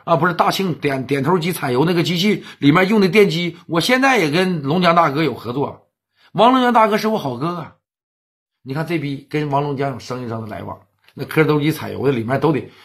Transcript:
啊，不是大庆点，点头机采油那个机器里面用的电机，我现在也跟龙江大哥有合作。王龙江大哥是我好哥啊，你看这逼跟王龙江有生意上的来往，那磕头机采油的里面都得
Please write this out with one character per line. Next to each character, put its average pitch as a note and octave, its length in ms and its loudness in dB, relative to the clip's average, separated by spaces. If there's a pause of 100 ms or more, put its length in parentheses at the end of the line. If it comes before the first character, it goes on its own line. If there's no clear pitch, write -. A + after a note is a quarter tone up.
啊， E3 120 2
不 D#3+ 100 2
是 E3+ 80 0
大 G3 160 2
庆 F#3 280 -2
点， C3+ 280 -4
点 C#3 160 -2
头 F3 160 2
机 E3+ 140 -4
采 C#3 200 -4
油 B2+ 120 4
那 F3 100 2
个 E3+ 80 2
机 D#3+ 160 -2
器 G3+ 260 0 (140)
里 C#3+ 140 4
面 F#3 160 4
用 G#3+ 120 4
的 F#3+ 80 4
电 F#3+ 220 4
机， E3+ 260 -4 (100)
我 E3 140 -2
现 B3+ 220 2
在 C4+ 160 4
也 D#3+ 120 2
跟 F3+ 320 0
龙 D3+ 200 0
江 E3+ 120 4
大 E3 160 4
哥 C#3+ 120 -2
有 C3 120 -2
合 A#2+ 180 -8
作。 B2+ 360 -6 (440)
王 A3+ 200 4
龙 C4 80 4
江 B3 140 2
大 A3 120 6
哥 G#3 120 2
是 G#3+ 100 -2
我 A3 80 0
好 C3+ 220 -4
哥 E3+ 180 -6
啊， - 200 -14 (840)
你 C3 140 -10
看 D#3 120 -4
这 E3+ 120 -2
逼 C#3 320 -8
跟 D3+ 200 -4
王 C#3 120 0
龙 C#3+ 160 -4
江 C#3 140 -2
有 A#2+ 60 -10
生 B2 240 -10
意 A#2+ 60 -10
上 A2+ 140 -8
的 G2+ 40 -12
来 G2 160 -12
往， G2+ 160 -14 (360)
那 C#3+ 100 -10
磕 D#3 180 2
头 D3+ 160 2
机 D3 140 0
采 G#2+ 180 -10
油 G2+ 140 -6
的 C#3 80 2
里 A#2 100 -2
面 B2 160 -2
都 C#3+ 140 2
得 A#2+ 180 -6 (140)